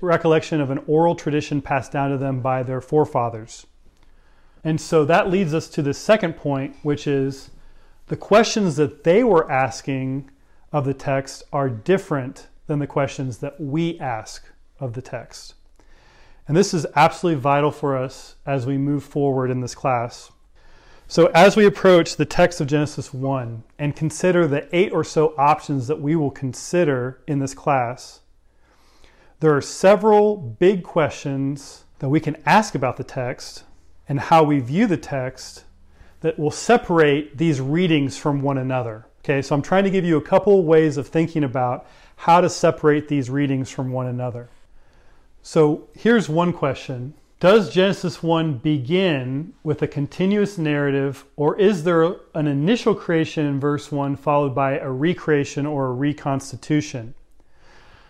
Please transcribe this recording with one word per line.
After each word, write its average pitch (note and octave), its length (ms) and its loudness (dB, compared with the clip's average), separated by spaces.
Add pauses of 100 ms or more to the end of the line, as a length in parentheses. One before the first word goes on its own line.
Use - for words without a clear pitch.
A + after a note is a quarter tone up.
recollection E3 580 2
of C#3 120 -2
an C#3 160 -6
oral E3 260 2
tradition D3 480 -4
passed C3+ 300 -4
down C#3 180 -2
to C#3 80 -2
them C3 220 -4
by C3 240 -2
their B2+ 180 -6
forefathers. A#2+ 880 -2 (960)
And D#3+ 180 -2
so D#3 240 2
that F3+ 240 2
leads F3 240 0
us D#3 140 -2
to - 160 -4
the C#3+ 100 -2
second - 440 0
point, C#3 440 -4
which D3 240 -4
is C3+ 460 -4 (560)
the - 100 -6
questions G#3 600 2
that C#3+ 260 -2
they F#3+ 200 4
were F3 280 2
asking C3+ 800 -4 (400)
of C#3+ 140 0
the C3+ 100 -2
text C3+ 480 -6 (100)
are C#3 160 -2
different C#3 800 -4 (180)
than D3 140 -4
the C#3 80 -4
questions C3+ 520 -6
that C#3+ 220 -12
we E3 380 -4
ask A#2 460 -10 (340)
of B2 140 -8
the C3 80 -10
text. - 520 -16 (920)
And D3 120 0
this G3+ 160 2
is D#3 120 -2 (100)
absolutely D#3+ 440 2
vital C#3+ 320 2
for C#3+ 240 -4
us - 400 -8 (100)
as C#3 200 -4
we C#3 120 -2
move C#3 260 -2
forward C3+ 460 -2
in B2+ 120 -2
this A#2+ 140 -8
class. A#2+ 560 -4 (760)
So E3+ 200 6
as F3+ 280 8
we G#3 100 6
approach F#3 500 4
the C#3+ 100 0
text F3 340 2
of D3+ 80 -2
Genesis D3 460 -2
one B2+ 500 -6 (160)
and D3 160 -4
consider F3 500 0
the C#3+ 300 -2
eight F#3+ 160 2
or D#3+ 140 -2
so - 320 0
options C#3+ 500 0
that D3+ 140 -4
we D3 160 0
will C#3+ 140 0
consider C3 960 -4
in C#3+ 120 -2
this C3+ 140 -4
class, B2+ 680 -4 (1160)
there D#3 160 4
are C3+ 60 0
several G#3 760 4
big F3 480 0
questions C#3 1040 -4 (140)
that C3+ 100 -4
we D3 100 4
can D3 160 -6 (100)
ask G#3 300 4
about B2+ 220 -2
the B2+ 80 -10
text - 580 -10 (460)
and C#3 100 -2
how E3 240 6
we D3 160 2
view D3 280 0
the E3+ 100 0
text - 680 -10 (580)
that - 160 -2
will D3 140 -2
separate D#3 880 2
these D3 240 0
readings D3 560 0
from C#3 240 -2
one C#3 160 -2
another. B2+ 480 -6 (180)
Okay, C#3 180 0
so D3 140 -4
I'm C#3+ 60 0
trying F#3+ 240 2
to G3 40 0
give F#3 140 0
you E3+ 140 2
a C#3+ 40 0
couple F#3+ 440 4
ways D#3 320 4
of C3 100 -6
thinking D#3+ 380 0
about B2 420 -4 (300)
how E3+ 240 4
to F3 80 4
separate D#3 580 2
these C#3 220 -2
readings C3+ 400 -2
from B2+ 240 -8
one B2+ 140 -4
another. A#2+ 420 -8 (960)
So D#3 480 2
here's G#3+ 360 2
one E3+ 240 2
question. C3 600 -6 (280)
Does F#3 280 6
Genesis F3+ 540 0
one E3 360 0
begin D3 1000 -2
with D3+ 200 -4
a - 60 -2
continuous G3 680 -2
narrative, C#3+ 680 -2 (100)
or D3+ 240 0
is F#3 240 2
there E3+ 320 2 (180)
an D3+ 140 -2
initial F3+ 480 0
creation D#3+ 500 -2
in C#3 140 -2
verse D3 320 -4
one C#3+ 240 -4
followed C#3+ 400 0
by C3+ 240 -2
a C#3+ 100 -8
recreation C#3+ 760 -2
or C#3+ 220 -4
a B2+ 40 -4
reconstitution? C#3 1200 -4 (960)